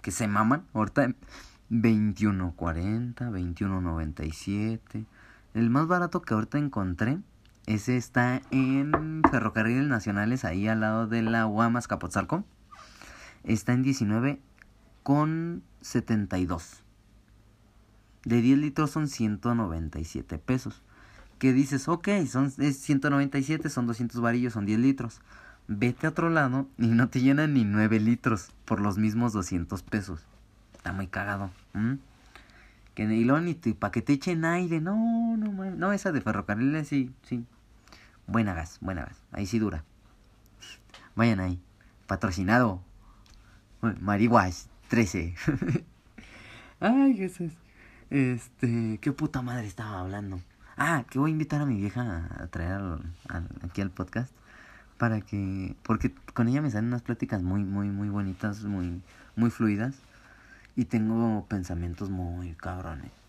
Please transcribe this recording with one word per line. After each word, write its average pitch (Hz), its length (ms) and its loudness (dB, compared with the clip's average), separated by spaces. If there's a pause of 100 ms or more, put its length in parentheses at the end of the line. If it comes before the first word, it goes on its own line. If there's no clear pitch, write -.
que - 80 -6
se 107 180 -2
maman, 110 440 2
ahorita 107 320 0
en 127 120 -2 (520)
veintiuno 107 840 2
cuarenta, 110 760 -4
veintiuno 92 500 -4
noventa 80 440 -4
y 78 60 -4
siete. 110 760 -6 (480)
El 117 180 2
más 147 160 4
barato 175 360 0
que - 120 -2
ahorita 110 240 0
encontré, 113 600 0 (480)
ese 110 300 0
está 123 440 0 (100)
en 147 800 0
Ferrocarriles 113 560 2
Nacionales, 110 580 0
ahí 98 240 -2
al 110 120 0
lado 110 260 0
de 113 160 0
la 113 240 2
uam 117 300 2
Azcapotzalco. 101 680 -4 (960)
Está 113 300 0
en 127 100 4
diecinueve 131 580 2 (640)
con 160 600 0 (180)
setenta 107 580 0
y 90 80 0
dos. - 360 -8 (1400)
De 117 160 4
diez 135 180 6
litros 151 320 2
son 151 180 -2
ciento 113 460 0
noventa 82 440 -2
y 78 60 -4
siete - 340 -8
pesos. - 440 -4 (560)
Que 131 140 4
dices, 135 360 2
ok, 170 200 0 (180)
son, 135 320 0
es 139 200 2
ciento 143 320 2
noventa 139 280 2
y 135 40 2
siete, 156 260 -2
son 120 180 -2
doscientos 117 340 -2
varillos, 117 320 2
son 104 140 -2
diez 107 120 2
litros. 127 420 2 (460)
Vete 120 400 0
a 156 40 2
otro 165 180 0
lado 135 480 2
y 117 120 4
no 117 200 6
te 127 140 0
llenan 143 320 4
ni 120 100 6
nueve 107 340 4
litros 110 520 2 (160)
por 104 140 0
los 101 180 2
mismos 110 340 2
doscientos 92 500 -2
pesos. 95 440 -6 (480)
Está - 180 -10
muy 95 140 -4
cagado, 98 440 -6 (220)
¿m? 117 260 -2 (960)
Que, 107 100 -4
y 110 200 4
luego 143 160 4
ni 170 140 -2
te, 117 200 -2
pa' 104 160 -2
que 113 120 -2
te 143 100 0
echen 160 320 0
aire, 170 380 0
no, 226 560 0
no 214 140 -2
mames. 190 260 -6
No, 185 140 0
esa 196 200 -2
de 135 80 0
ferrocarriles 113 680 -2
sí, 131 340 -2
sí. 120 240 -8 (800)
Buena 104 260 2
gas, 82 300 -8
buena 87 240 -6
gas. - 160 -20 (100)
Ahí 98 140 -6
sí 110 120 -2
dura. 92 260 -2 (1300)
Vayan 110 260 4
ahí. 90 180 0 (480)
Patrocinado. 95 760 2 (1000)
Marihuas 101 880 2 (200)
trece. 90 460 0 (720)
<laughs> - 760 -20
Ay, 262 360 4
Jesús. 180 360 -4 (580)
Este, 117 880 0
qué 147 120 0
puta 143 280 -4
madre 123 260 -6
estaba 101 340 -8
hablando. 95 400 -6 (360)
Ah, 127 320 0
que 131 100 -4
voy 151 120 2
a - 20 0
invitar 151 300 0
a 147 40 0
mi 123 100 0
vieja 101 260 -2
a, 85 400 -6
a - 60 -10
traer 85 240 -4
al, 85 420 -6 (140)
al, 87 200 -6 (140)
aquí 92 180 -8
al 98 100 -2
podcast 113 420 -6 (680)
para 113 220 2
que, 95 600 -4
porque - 300 0 (200)
con 117 160 2
ella 139 140 2
me 143 80 0
salen 107 180 0
unas 120 140 -2
pláticas 117 400 -2
muy, 95 220 0
muy, 101 240 -2
muy 101 200 -4
bonitas, 101 560 -4
muy, 90 380 -4 (340)
muy 113 140 4
fluidas. 113 460 0 (800)
Y 123 100 0
tengo 110 640 0
pensamientos 87 600 -4
muy 87 440 -6
cabrones. 85 560 -10 (180)